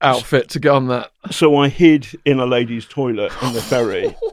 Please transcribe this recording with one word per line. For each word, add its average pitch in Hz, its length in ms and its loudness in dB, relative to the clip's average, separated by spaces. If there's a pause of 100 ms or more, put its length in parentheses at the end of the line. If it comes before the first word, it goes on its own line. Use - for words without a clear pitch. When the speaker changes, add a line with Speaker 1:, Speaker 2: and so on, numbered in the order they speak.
Speaker 1:
outfit 127 500 0
to - 80 -8
get 139 140 2
on 135 160 2
that? 123 220 -6 (200)
Speaker 2:
So 151 280 4
I 139 100 4
hid 156 400 4 (160)
in 139 160 2
a 127 60 -2
ladies' 120 400 -2
toilet 113 460 -4 (100)
in 127 100 -4
the 117 100 -6
ferry. 110 580 -2
Speaker 1:
<laughs> 480 120 -6